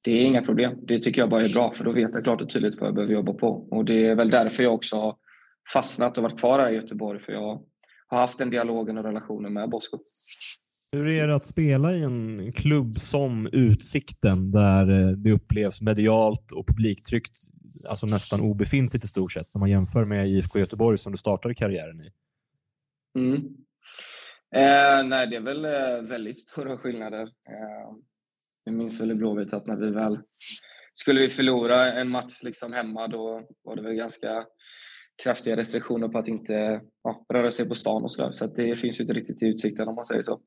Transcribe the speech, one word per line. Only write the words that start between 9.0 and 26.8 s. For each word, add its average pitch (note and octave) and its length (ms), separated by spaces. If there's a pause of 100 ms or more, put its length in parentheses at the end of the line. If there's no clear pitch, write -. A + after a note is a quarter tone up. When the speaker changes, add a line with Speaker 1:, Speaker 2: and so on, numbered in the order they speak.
Speaker 1:
relationen G#2+ 500
med G#2+ 160
Bosko. C3 300 (920)
Speaker 2:
Hur D3 160
är D#3 200
det D3 80
att C#3 100
spela D3+ 480
i E3+ 100
en A2+ 480
klubb C#3 440
som B2 560
Utsikten, G#2 1000
där, F#2+ 500
eh, F#2 60
det G2+ 240
upplevs G2+ 500
medialt G#2+ 720
och - 160
publiktryckt, A2+ 720 (520)
alltså G2+ 160
nästan G#2 360
obefintligt A2 640
i - 20
stort F#2 240
sett, - 220
när G2+ 60
man G2 100
jämför G2 360
med G2+ 240
I G2 100
F F2 100
K G#2 100
Göteborg G#2 380
som G2+ 140
du F#2+ 60
startade A2 380
karriären E2 460
i? D2+ 80 (1120)
Speaker 1:
Mm. B2+ 160 (1200)
Eh, C#3 520
nej, C3 200
det A#2 80
är A2+ 60
väl, C#3+ 240
eh, B2+ 440
väldigt A#2 280
stora C3+ 400
skillnader. A2 460